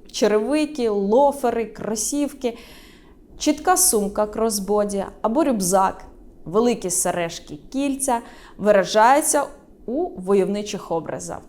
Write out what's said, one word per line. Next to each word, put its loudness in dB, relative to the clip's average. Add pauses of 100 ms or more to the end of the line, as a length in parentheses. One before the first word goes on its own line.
(120)
черевики, 0
лофери, 2
кросівки, -6 (800)
чітка 2
сумка 0
кросбоді -2 (180)
або 2
рюкзак, 0 (400)
великі 0
сережки, -4 (140)
кільця -2 (360)
виражаються 4 (420)
у -6
войовничих 0
образах. -6